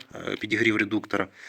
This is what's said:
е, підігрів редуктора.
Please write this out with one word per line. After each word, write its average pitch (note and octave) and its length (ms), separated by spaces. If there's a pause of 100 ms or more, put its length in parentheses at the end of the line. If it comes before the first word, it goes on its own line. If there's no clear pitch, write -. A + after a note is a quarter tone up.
(140)
е, - 220
підігрів G#2+ 400
редуктора. G2+ 520 (200)